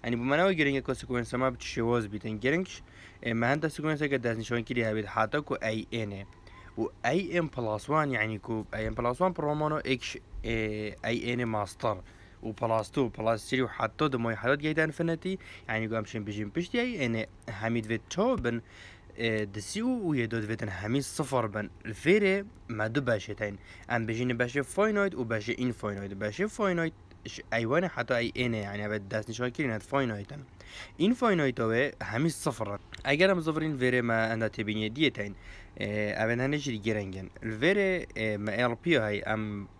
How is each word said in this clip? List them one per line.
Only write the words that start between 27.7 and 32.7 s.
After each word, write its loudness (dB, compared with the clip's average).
حتی -2
آی 2
اینه، 0
یعنی -4
اوه -2
دست -4
نشان -2
کرین -2
هد -2
فاینایتن. -2
اینفاینایت 4
اوه 4
همین 2
صفرن. -2